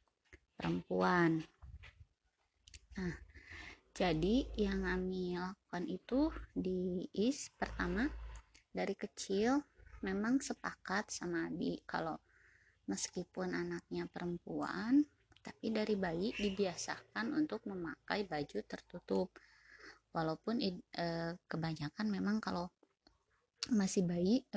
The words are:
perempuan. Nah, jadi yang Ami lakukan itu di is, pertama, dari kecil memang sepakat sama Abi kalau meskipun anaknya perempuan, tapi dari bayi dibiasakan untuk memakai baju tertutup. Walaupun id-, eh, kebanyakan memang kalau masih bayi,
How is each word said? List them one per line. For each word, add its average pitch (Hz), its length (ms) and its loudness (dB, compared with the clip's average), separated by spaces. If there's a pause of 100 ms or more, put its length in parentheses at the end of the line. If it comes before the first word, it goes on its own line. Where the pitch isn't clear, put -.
(560)
perempuan. 175 840 4 (1500)
Nah, 180 200 -2 (760)
jadi 185 640 4
yang 196 320 2
Ami 185 480 0
lakukan 180 540 -6
itu 262 400 0 (240)
di 185 580 0
is, 240 380 0
pertama, 190 580 -2 (640)
dari 185 220 -2
kecil 208 640 0 (480)
memang 208 340 2
sepakat - 720 -4
sama 170 380 -2
Abi 170 340 -2
kalau 160 320 -2 (720)
meskipun 180 680 -4
anaknya 175 480 -4
perempuan, 175 1000 2 (420)
tapi - 240 -6
dari 214 240 2
bayi 190 400 0
dibiasakan 202 1040 -2
untuk 262 320 0
memakai 185 560 -4
baju 151 400 -4
tertutup. - 640 -2 (800)
Walaupun 165 480 0
id-, 185 280 -2 (120)
eh, 165 480 -2
kebanyakan 160 640 -2
memang 202 320 0
kalau 180 240 -2 (1040)
masih 196 400 4
bayi, 180 320 4 (160)